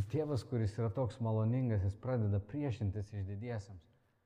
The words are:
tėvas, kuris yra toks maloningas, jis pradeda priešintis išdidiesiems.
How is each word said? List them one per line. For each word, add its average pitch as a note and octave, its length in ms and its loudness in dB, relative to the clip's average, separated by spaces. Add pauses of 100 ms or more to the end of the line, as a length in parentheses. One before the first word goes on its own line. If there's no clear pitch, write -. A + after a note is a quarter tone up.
tėvas, D3 340 0
kuris A2+ 360 0
yra A2+ 120 2
toks - 300 -2
maloningas, A2+ 640 2
jis G2 160 0
pradeda A2 400 2
priešintis G#2 720 -2
išdidiesiems. G2+ 760 -6 (380)